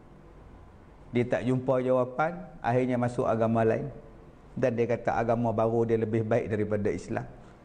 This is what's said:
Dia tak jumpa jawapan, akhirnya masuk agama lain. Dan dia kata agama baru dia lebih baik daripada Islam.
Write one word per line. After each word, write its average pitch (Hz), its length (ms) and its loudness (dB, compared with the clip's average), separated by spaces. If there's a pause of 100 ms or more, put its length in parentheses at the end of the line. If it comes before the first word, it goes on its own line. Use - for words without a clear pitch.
(1120)
Dia 120 160 2
tak 104 160 0
jumpa 127 400 2
jawapan, 127 560 0 (240)
akhirnya 127 400 2
masuk 123 240 0
agama 113 400 2
lain. 113 240 0 (640)
Dan 123 240 0
dia 117 80 2
kata 113 240 -2
agama 117 400 0
baru 113 320 2
dia 113 160 2
lebih 113 240 0
baik 110 320 0
daripada 104 320 0
Islam. 107 400 -4 (380)